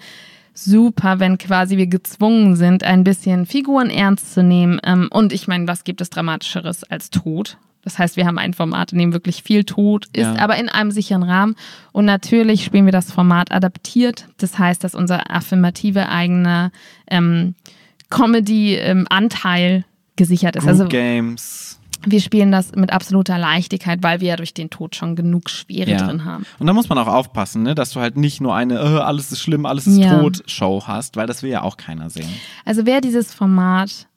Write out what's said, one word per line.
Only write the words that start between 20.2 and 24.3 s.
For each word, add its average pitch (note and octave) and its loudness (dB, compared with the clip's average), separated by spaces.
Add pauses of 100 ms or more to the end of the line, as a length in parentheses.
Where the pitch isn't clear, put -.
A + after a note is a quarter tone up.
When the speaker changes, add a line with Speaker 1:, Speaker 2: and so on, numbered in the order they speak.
Speaker 1:
ist. D#3 -2
Speaker 2:
Group C#3+ 4
Speaker 1:
Also F#3+ 6
Speaker 2:
Games. A#2+ -4 (280)
Speaker 1:
wir G#3 4
spielen G3+ 2
das F#3+ 0
mit F#3+ 2
absoluter F#3+ 0
Leichtigkeit, F3 -2
weil F3 0
wir F3+ -2
ja E3+ -2